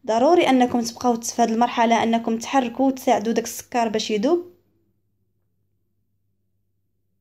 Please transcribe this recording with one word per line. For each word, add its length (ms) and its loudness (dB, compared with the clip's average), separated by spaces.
ضروري 440 4
انكم 320 2
تبقاو 400 -2
في 200 -4
هذه 80 2
المرحله 540 0
انكم 340 -2
تحركوا 500 -2
وتساعدوا 460 0
داك 100 -2
السكر 440 -4
باش 240 -4
يذوب. 400 0